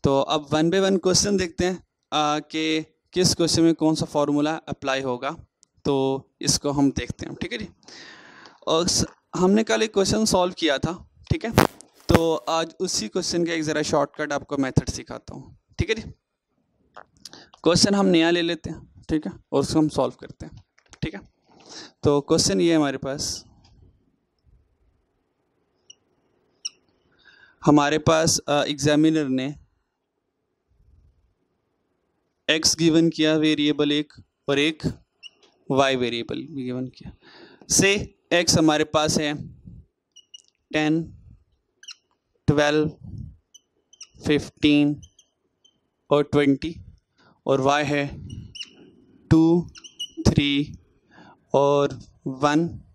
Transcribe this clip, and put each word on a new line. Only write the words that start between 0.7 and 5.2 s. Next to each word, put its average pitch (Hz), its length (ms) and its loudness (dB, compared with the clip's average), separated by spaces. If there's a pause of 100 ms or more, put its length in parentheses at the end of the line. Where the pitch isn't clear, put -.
by 190 180 0
one 196 100 2
question 196 380 0
देखते 180 280 -4
हैं, 180 180 -4 (300)
आ, 151 260 0
कि 156 460 -4 (280)
किस 180 220 2
क्वेश्चन 165 260 0
में 165 120 4
कौन 156 220 0
सा 160 100 -4
फॉर्मूला 147 500 0
apply 135 460 -6
होगा, 135 360 -6 (480)